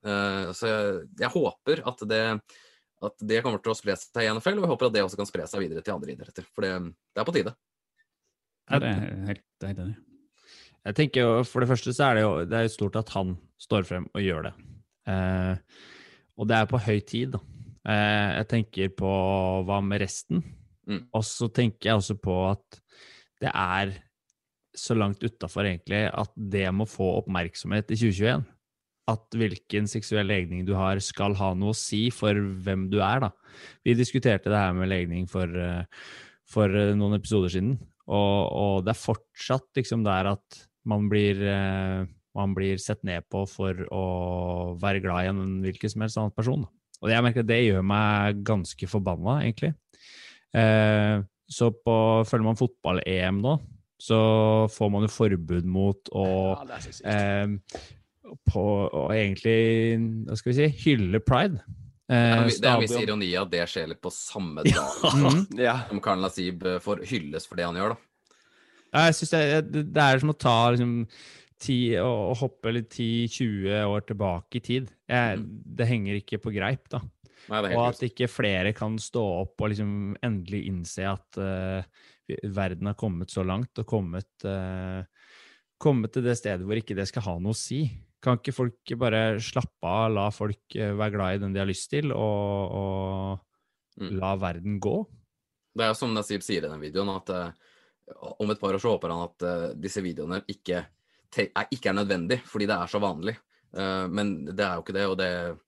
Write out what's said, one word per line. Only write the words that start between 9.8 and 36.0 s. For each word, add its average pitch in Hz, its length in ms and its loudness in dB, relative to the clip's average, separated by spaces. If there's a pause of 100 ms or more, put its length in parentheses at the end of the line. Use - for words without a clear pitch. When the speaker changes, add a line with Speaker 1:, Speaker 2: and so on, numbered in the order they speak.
Speaker 2:
enig. 95 160 -6 (880)
Speaker 3:
Jeg 104 100 -4
tenker 135 260 2
jo, 117 220 4
for 123 180 -2
det 123 80 2
første 127 240 0
så 139 160 4
er 123 60 4
det 110 80 4
jo, 87 220 2
det 110 120 -2
er 113 80 2
jo 110 120 -2
stort 98 180 -2
at 110 140 -2
han 92 280 -4 (220)
står 101 260 0
frem 90 280 -6
og 101 80 -2
gjør 85 220 0
det. - 100 -8 (540)
Eh, 92 480 0 (800)
og 107 100 -2
det 113 100 4
er 110 80 4
på 123 160 0
høy 104 240 2
tid, 127 280 -4
da. 95 80 -6 (440)
Eh, 104 520 2
jeg 113 100 -2
tenker 104 420 0
på 95 220 -2 (540)
hva 98 180 0
med 98 180 0
resten? - 400 -4 (460)
Speaker 1:
Mm. 101 160 -6 (100)
Speaker 3:
Og 110 100 2
så 117 300 -4
tenker 113 360 0
jeg 110 80 4
også 101 240 -2
på 92 120 -2 (180)
at - 280 -8 (640)
det - 120 -2
er 95 400 0 (840)
så - 200 -2
langt 98 260 0
utenfor 101 440 -4
egentlig 98 380 -2 (100)
at - 220 -4
det 98 360 -2
må 101 160 0
få 98 200 -2 (140)
oppmerksomhet 90 720 -4
i 110 60 -2
tjue 110 160 2
tjueén. 117 320 0 (600)
At - 260 -4
hvilken 104 560 -2
seksuell 107 380 -2
legning 90 380 -2
du 95 80 0
har 95 260 2
skal 101 360 -2
ha 98 180 0
noe 101 200 0
å 107 40 -4
si 110 320 -2
for 104 240 0
hvem 95 560 -2
du 104 120 2
er, 104 180 2
da. 120 120 0 (520)
Vi 120 100 4
diskuterte 120 560 2
det 104 80 4
her 92 160 4
med 92 160 0
legning 90 380 -2
for, 92 180 -2
eh, 87 380 -4 (600)